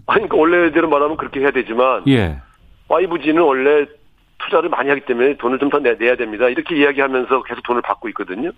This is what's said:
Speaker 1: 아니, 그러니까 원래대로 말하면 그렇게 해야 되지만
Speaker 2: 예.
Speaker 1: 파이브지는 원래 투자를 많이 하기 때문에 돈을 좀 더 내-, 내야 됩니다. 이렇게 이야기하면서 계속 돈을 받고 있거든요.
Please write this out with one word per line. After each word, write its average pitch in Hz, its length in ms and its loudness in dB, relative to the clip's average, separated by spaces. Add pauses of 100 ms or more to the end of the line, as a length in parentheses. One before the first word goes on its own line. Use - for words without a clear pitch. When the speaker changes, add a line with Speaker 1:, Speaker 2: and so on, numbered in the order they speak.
Speaker 1:
아니, 208 200 2
그러니까 - 100 0
원래대로 165 500 2
말하면 147 300 0
그렇게 131 220 -8
해야 139 120 2
되지만 120 560 0
Speaker 2:
예. 98 300 2 (500)
Speaker 1:
파이브지는 160 540 0
원래 143 440 2 (520)
투자를 170 320 0
많이 135 200 -2
하기 180 120 0
때문에 131 360 0
돈을 - 220 -2
좀 143 100 0
더 143 100 0
내-, 120 160 0
내야 117 200 0
됩니다. 113 320 -2
이렇게 151 300 -2
이야기하면서 135 680 0
계속 120 200 -12
돈을 123 180 -2
받고 - 280 -6
있거든요. 101 480 -8